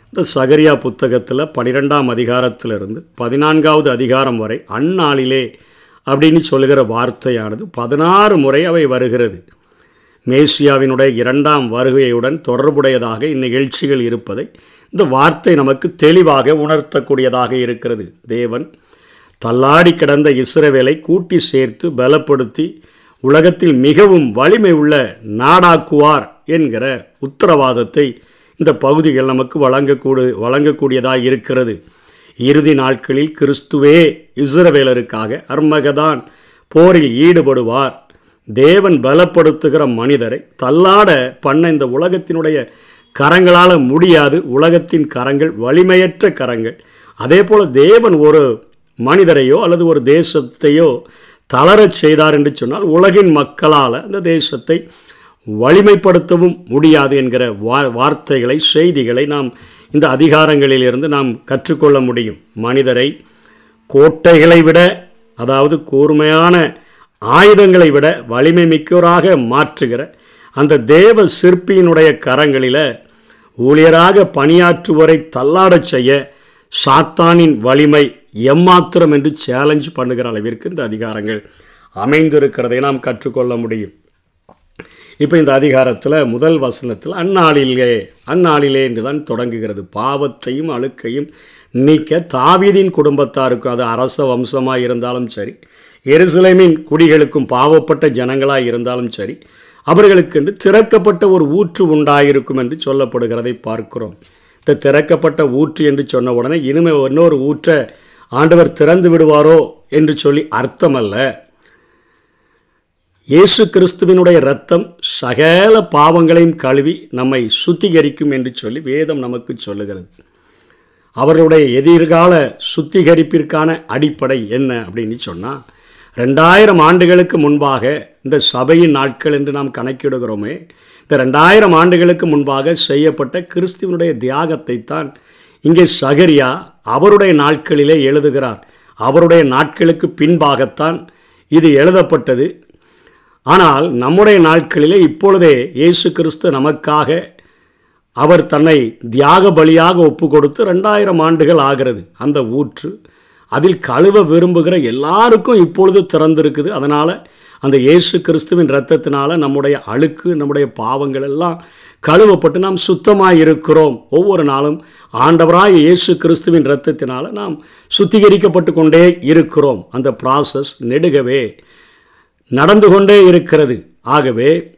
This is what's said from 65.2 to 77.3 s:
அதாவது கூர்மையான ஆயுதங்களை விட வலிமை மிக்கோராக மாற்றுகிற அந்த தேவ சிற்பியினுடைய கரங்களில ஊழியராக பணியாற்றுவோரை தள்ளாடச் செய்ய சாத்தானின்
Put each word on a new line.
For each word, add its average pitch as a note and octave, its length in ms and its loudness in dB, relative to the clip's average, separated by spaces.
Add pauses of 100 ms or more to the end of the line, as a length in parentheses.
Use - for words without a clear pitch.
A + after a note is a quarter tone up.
அதாவது C3+ 480 -2
கூர்மையான D#3 920 0 (400)
ஆயுதங்களை F3+ 760 4
விட C#3+ 360 0
வலிமை D#3 360 0
மிக்கோராக E3+ 720 2
மாற்றுகிற C3 800 -4 (380)
அந்த C#3+ 280 0
தேவ F#3+ 440 4
சிற்பியினுடைய F3 1040 2
கரங்களில C3+ 720 -2 (580)
ஊழியராக E3 800 4
பணியாற்றுவோரை D#3+ 920 2
தள்ளாடச் E3+ 560 0
செய்ய C3+ 480 -2 (520)
சாத்தானின் D#3+ 720 2